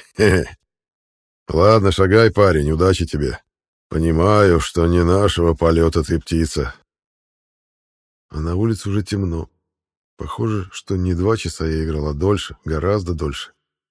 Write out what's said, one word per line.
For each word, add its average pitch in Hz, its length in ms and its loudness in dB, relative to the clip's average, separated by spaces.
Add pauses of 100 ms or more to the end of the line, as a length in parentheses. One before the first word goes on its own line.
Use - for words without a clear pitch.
<laughs> - 100 -20
Хе-хе. 95 400 2 (920)
Ладно, 98 440 4
шагай, 101 380 4
парень, 82 400 2
удачи 87 360 2
тебе. 71 340 -4 (480)
Понимаю, 85 720 2
что 85 260 -2
не 87 180 2
нашего 87 500 2
полета 82 480 2
ты 82 160 -2
птица». 80 560 -4 (1600)
А 76 100 -10
на 85 160 -4
улице 110 320 -2
уже 101 160 -2
темно. 87 440 -4 (680)
Похоже, 107 560 -6
что - 240 -8
не 90 180 -2
два 98 220 0
часа 80 300 -8
я 80 180 -4
играл, 76 240 -4
а 73 60 -4
дольше, 92 500 -2
гораздо 87 500 -4
дольше. 73 380 -8 (380)